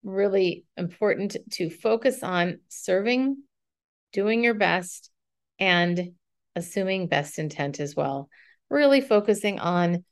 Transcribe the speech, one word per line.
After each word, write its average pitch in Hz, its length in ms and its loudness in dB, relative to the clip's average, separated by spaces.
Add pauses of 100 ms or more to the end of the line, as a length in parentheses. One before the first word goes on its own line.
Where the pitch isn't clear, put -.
Really 196 600 0 (120)
important 190 600 -2 (160)
to 165 180 -6
focus 226 540 -2
on 175 340 0 (100)
serving, 247 680 0 (760)
doing 220 300 0
your 233 120 2
best, 185 560 0 (500)
and 175 540 2 (420)
assuming 185 500 -2
best 147 320 -2
intent 147 400 -4
as 147 160 -6
well. 139 340 -4 (400)
Really 277 320 4
focusing 208 600 2
on 175 520 0